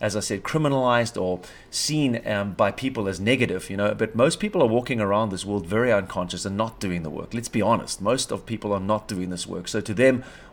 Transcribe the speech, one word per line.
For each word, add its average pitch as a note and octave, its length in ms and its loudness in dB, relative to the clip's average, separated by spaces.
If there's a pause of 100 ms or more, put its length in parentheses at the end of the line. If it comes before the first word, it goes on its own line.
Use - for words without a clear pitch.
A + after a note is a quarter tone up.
as G#2+ 120 0
I G#2+ 60 0
said, G2+ 240 -4
criminalized C3 760 2
or F2+ 200 0 (320)
seen, C#3+ 560 0
um, G2+ 240 0
by G2+ 200 4
people A#2+ 360 -2
as F#2+ 100 -2
negative, A2 520 2
you G2 80 -6
know, G#2 180 2
but A2 180 -2
most C3+ 280 4
people G3+ 200 0
are C3 60 8
walking A#2+ 320 2
around G#2 300 2
this F#2+ 160 -6
world G2+ 200 -2
very A2 240 2
unconscious F#2 560 0
and G2 120 -2
not A2+ 240 -4
doing F2 220 -2
the D#2 60 -6
work. D2+ 240 -8
Let's A#2 140 -6
be A#2 140 0
honest, G2+ 400 0
most A#2 280 0
of G#2 160 -6
people G#2+ 280 -4
are G2 80 0
not G#2 260 -2
doing F#2 220 -4
this F2+ 180 -6
work. F2+ 220 -8
So A2 100 -2
to G#2 140 -4
them, B2+ 320 4 (280)